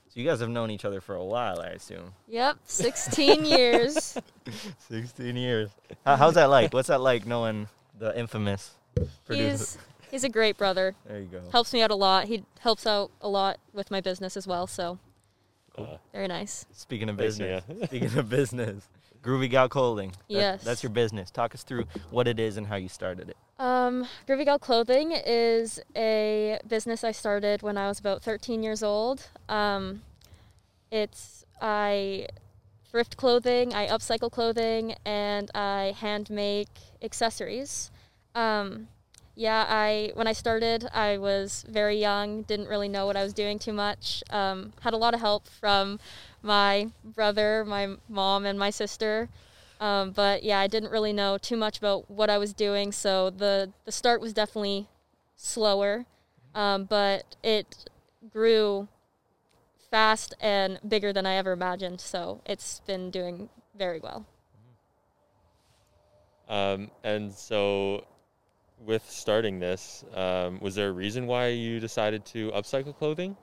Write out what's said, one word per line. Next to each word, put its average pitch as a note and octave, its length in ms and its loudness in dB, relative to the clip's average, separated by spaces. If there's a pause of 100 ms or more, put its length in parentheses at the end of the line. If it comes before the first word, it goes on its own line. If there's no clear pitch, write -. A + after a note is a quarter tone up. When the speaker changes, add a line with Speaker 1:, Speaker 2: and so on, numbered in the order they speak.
Speaker 1:
So - 60 -20
you A#2+ 120 -8
guys D3 140 0
have A#2 80 -2
known A#2 220 -2
each G#2+ 160 -6
other G2 160 -6
for G2 140 -10
a F2+ 80 -6
while, G2+ 360 -2
I E2+ 120 -8
assume. F2+ 420 -16 (120)
Speaker 2:
Yep, A#3+ 380 0
sixteen - 800 4
years. B3+ 720 4 (340)
Speaker 1:
<laughs> C3 280 -12 (100)
Sixteen A#2+ 480 -8
years. A#2+ 320 0 (380)
How, C#3 100 8
how's D3+ 180 8
that D#3 140 10
like? B2 240 8
What's B2+ 160 2
that C#3 140 4
like, A#2+ 240 4
knowing A2+ 420 -2 (300)
the A2 200 -4
infamous G#2 520 -2 (560)
producer? - 240 0
Speaker 2:
He's, - 280 -6 (340)
he's C4+ 120 -4
a C#4 40 2
great A3 280 2
brother. F#3+ 380 0 (120)
Speaker 1:
There G#2 140 -10
you F#2+ 60 -10
go. F2+ 240 -12
Speaker 2:
Helps A#3+ 220 2
me A#3 100 4
out A3 80 4
a G#3+ 60 2
lot. F#3+ 320 6
He G#3+ 160 -4 (160)
helps A3+ 260 0
out G#3 240 0 (100)
a - 80 -4
lot G3 300 0 (140)
with G3+ 180 -8
my G3 100 -2
business F#3 360 -6
as F#3+ 100 -10
well, F3+ 220 -2
so F3+ 300 -8 (800)
Speaker 3:
Cool. D3+ 240 -12 (120)
Speaker 2:
very G3 160 -6
nice. F3+ 440 -10
Speaker 1:
Speaking A2 380 -8
of G#2 80 -6
Speaker 3:
Thanks, A2 200 0
Speaker 1:
business. F#2 300 -4
Speaker 3:
Mia. F#3+ 180 -8
<laughs> - 20 -
Speaker 1:
Speaking B2+ 300 -2
of A#2+ 120 -2
business. A#2+ 580 -2 (340)
Groovy C3 280 0
Gal C3 180 6
Clothing. A#2 420 0
That, F2+ 60 -16 (120)
Speaker 2:
Yes. G3+ 360 0
Speaker 1:
that's A#2 200 -2
your B2 60 -2
business. G#2+ 420 0
Talk A#2 220 -2
us - 100 -16
through A#2+ 200 -4 (260)
what B2 180 2
it A2+ 100 -2
is A2 180 -2
and G#2+ 100 -8
how G#2 100 -4
you F#2+ 120 -6
started F2+ 400 -8
it. - 80 -16 (220)
Speaker 2:
Um, B3 480 0 (220)
Groovy C4+ 160 2
Gal C#4+ 160 4
Clothing B3+ 520 2
is A#3 680 2 (160)
a G#3+ 720 0
business A3+ 360 -2
I A3+ 80 0
started G#3 500 0
when G#3 140 -2
I G3 120 -2
was G3+ 100 -4
about G3+ 240 -2
thirteen A3 400 -4
years G#3+ 220 -4
old. G#3+ 440 0 (200)
Um, G3+ 540 -2 (880)
it's, - 540 -6 (160)
I G3+ 680 -2 (600)
thrift A#3 260 0
clothing, B3 580 4
I G#3 140 0
upcycle A3+ 420 0
clothing, A3+ 640 0 (100)
and G#3 500 -2
I G3+ 440 0
hand G#3 320 -4
make G#3 380 -2 (340)
accessories. A3+ 880 -4 (440)
Um, A3 540 -2 (460)
yeah, A3 340 2
I, G#3+ 460 2
when A3+ 120 0
I A3 60 2
started, A3+ 640 0
I G#3 240 2
was G3 500 -2
very G#3 300 2
young, G#3 440 0
didn't G#3 260 -4
really G3+ 200 -2
know G3 160 -2
what G3+ 120 0
I G3 60 0
was G3+ 120 -4
doing G#3 240 -2
too G#3+ 140 -8
much. G#3 580 -4
Um, G3 500 -2
had A#3 140 0
a - 20 0
lot A#3 160 4
of A#3 80 0
help G#3 280 0
from G3+ 500 2 (440)
my G#3 480 4 (140)
brother, G#3+ 640 2
my G3+ 300 -4 (120)
mom, G3 380 2
and G3 120 -2
my G3+ 120 0
sister. G#3+ 580 -2 (500)
Um, G3 340 0
but G3+ 300 2
yeah, G#3 160 2
I G3 100 2
didn't G#3+ 220 -2
really G#3+ 220 0
know G3+ 240 0
too A#3 200 -4
much G#3+ 200 -2
about G3+ 340 0
what G#3 200 2
I G#3 80 4
was G3+ 160 -2
doing, G3+ 380 0
so F#3+ 360 2
the, G3 440 0 (120)
the A3 80 -10
start A#3+ 300 2
was A3+ 100 -6
definitely G#3 560 -2 (480)
slower, G#3 680 0 (480)
um, G3+ 300 0
but G3 580 0
it G#3+ 420 -2 (480)
grew G#3+ 560 2 (1000)
fast A3 500 4
and G3 480 0
bigger G#3 240 2
than F#3+ 140 0
I F#3+ 80 0
ever F#3+ 180 0
imagined, F3+ 480 -4
so - 460 -6
it's - 400 -8
been F#3 240 -6
doing F3+ 400 -6 (260)
very F3+ 240 -4
well. - 240 -12 (2250)
Speaker 3:
Um, G2 420 0 (140)
and G#2+ 300 -2
so G2+ 720 0 (800)
with A2 260 -4
starting G#2+ 480 0
this, F2+ 460 -6 (100)
um, F#2 460 -2
was G2 140 -6
there G2+ 140 0
a G2 40 -4
reason G#2+ 340 -6
why B2 220 0
you A#2 320 -4
decided A2 460 -4
to A2 260 -8
upcycle C3+ 440 -6
clothing E3+ 460 -4